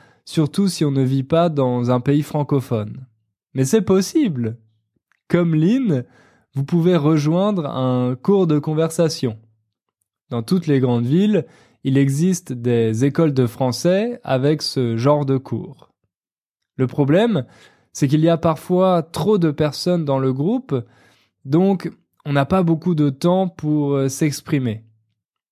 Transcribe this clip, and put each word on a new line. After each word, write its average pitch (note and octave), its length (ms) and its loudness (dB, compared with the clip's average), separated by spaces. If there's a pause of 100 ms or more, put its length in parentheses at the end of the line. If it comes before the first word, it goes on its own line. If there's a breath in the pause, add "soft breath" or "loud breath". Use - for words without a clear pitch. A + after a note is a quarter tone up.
(260 soft breath)
surtout E3 420 0
si E3+ 180 -2
on C#3+ 60 0
ne C3+ 120 2
vit C3+ 200 0
pas E3 260 2
dans B2 420 0
un B2+ 80 2
pays C#3+ 240 2
francophone. B2+ 840 -4 (480)
Mais C3+ 120 0
c'est G#3+ 160 2
possible. F#3 760 0 (680)
Comme F3 280 0
Lynn, F3 500 2 (480 soft breath)
vous C#3 100 -4
pouvez F3 320 2
rejoindre D#3+ 720 2
un B2+ 480 -2
cours F#3+ 320 2
de D3+ 120 2
conversation. D#3 760 -2 (920)
Dans A#2+ 140 -6
toutes F3 240 -2
les C#3+ 120 2
grandes A#2+ 260 2
villes, F3+ 400 2 (380 soft breath)
il C3+ 140 0
existe C#3+ 540 0
des A#2 540 0
écoles C#3+ 280 0
de B2+ 140 2
français F3+ 760 -2
avec C3+ 380 0
ce A#2 360 -2
genre C#3+ 280 2
de C3+ 120 0
cours. C3+ 560 -10 (840)
Le B2+ 120 0
problème, D3+ 580 0 (480 soft breath)
c'est D3 140 0
qu'il D3+ 120 2
y D#3+ 100 4
a E3 80 2
parfois F3 680 0
trop G3 340 0
de E3 140 2
personnes D#3 520 -2
dans C#3 160 0
le C3+ 140 0
groupe, D3 500 -4 (640 soft breath)
donc F3 460 0 (340)
on C#3+ 80 -4
n'a C#3 120 2
pas F#3 180 2
beaucoup E3 300 0
de D3+ 160 2
temps F3 380 0
pour, D3+ 460 -2
euh, C3+ 160 0
s'exprimer. C3+ 720 -4 (680)